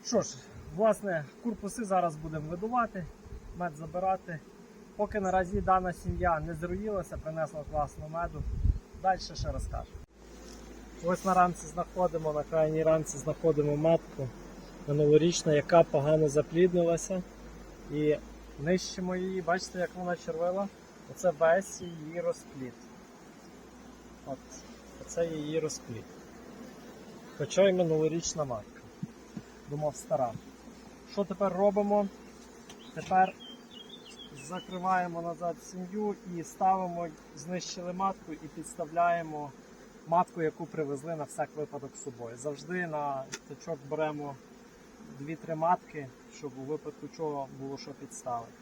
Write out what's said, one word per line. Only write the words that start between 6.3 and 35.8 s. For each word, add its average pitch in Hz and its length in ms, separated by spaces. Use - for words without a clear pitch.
не 165 140
зруїлася, 180 640
принесла 156 540
класну 151 380
меду. 160 340
Дальше 185 320
ще 147 180
розкажу. - 380
Ось 175 200
на 185 100
рамці 180 320
знаходимо, 165 680
на 151 100
крайній 156 400
рамці 156 360
знаходимо 147 580
матку 156 520
минулорічну, 151 680
яка 165 260
погано 156 460
запліднилася. 170 960
І 151 240
нищимо 185 580
її, 185 260
бачите, 180 360
як 175 160
вона 180 220
червила? 175 520
Оце 175 280
весь 170 420
її 170 400
розплід. 131 540
От, 135 120
оце - 260
її 156 340
розплід. 123 440
Хоча 180 300
й 185 40
минулорічна 160 720
матка. 117 360
Думав, 147 260
стара. 123 360
Що 202 120
тепер 190 280
робимо? 202 560
Тепер 190 400
закриваємо 180 760
назад 170 400
сім'ю 190 520